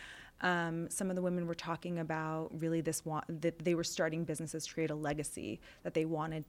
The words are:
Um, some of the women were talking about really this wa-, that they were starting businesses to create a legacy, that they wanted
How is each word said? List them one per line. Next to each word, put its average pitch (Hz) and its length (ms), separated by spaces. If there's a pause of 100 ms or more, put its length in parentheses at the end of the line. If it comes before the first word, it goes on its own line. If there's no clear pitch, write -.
(420)
Um, 170 480
some 190 200
of 185 60
the 185 60
women 175 260
were 170 80
talking 170 440
about 160 500 (120)
really 165 200
this 156 240
wa-, 156 220
that 165 320
they 170 140
were 165 120
starting 165 400
businesses 156 420
to - 60
create 160 180
a 151 40
legacy, 147 640 (240)
that 170 120
they 160 100
wanted 160 440